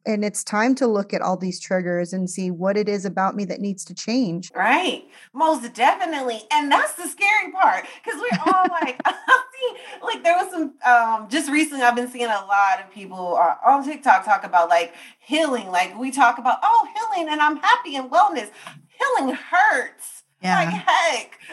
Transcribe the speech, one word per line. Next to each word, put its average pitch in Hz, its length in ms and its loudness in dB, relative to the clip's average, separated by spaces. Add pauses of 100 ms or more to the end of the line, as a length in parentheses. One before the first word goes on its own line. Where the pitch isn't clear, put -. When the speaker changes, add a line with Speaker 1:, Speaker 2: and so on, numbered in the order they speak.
Speaker 1:
and 214 180 -2
it's 208 200 -4
time 220 320 0
to 262 120 0
look 202 260 -2
at 190 80 -2
all 185 160 0
these 180 220 -6
triggers 175 540 -4
and 185 160 -4
see 185 200 -6
what 185 280 -2
it 208 100 0
is 202 160 -2
about 190 320 -2
me 208 100 -4
that 180 140 -6
needs 196 260 -6
to - 80 -18
change. 185 640 -4
Speaker 2:
Right. 269 480 0 (300)
Most 269 400 0
definitely. 269 680 0 (100)
And 294 200 0
that's - 240 2
the 339 120 -10
scary 403 460 0
part, 185 320 2 (180)
'cause - 120 -6
we're 339 380 0
all 370 140 4
Speaker 1:
<laughs> 339 140 -4
Speaker 2:
like, 254 200 -6
<laughs> - 40 -2
I - 380 2 (100)
see, 508 240 -6 (260)
like, - 200 -6
there 339 120 4
was 370 160 -2
some, 320 220 -6 (120)
um, 226 440 4
just 277 200 -2
recently 294 340 0
I've 240 120 6
been 247 160 -4
seeing 240 140 -6
a 233 40 -2 (160)
lot 196 380 2
of 190 80 -20
people, 185 460 -6
uh, 165 180 4 (100)
on 269 200 6
TikTok 254 400 2
talk 208 180 2
about, 175 260 2
like, 170 240 2 (260)
healing. 262 500 -2
Like, 180 280 -2
we 262 140 -6
talk 240 260 2
about, 240 260 -2
"Oh, 440 300 4
healing, 415 380 -4
and 302 100 -2
I'm 302 160 2
happy 370 380 0
and 262 160 -8
wellness." 320 380 2 (380)
Healing 453 480 -2
hurts. - 880 0 (180)
Speaker 1:
Yeah. 185 240 2
Speaker 2:
Like, 170 80 -2 (120)
heck, - 540 0 (140)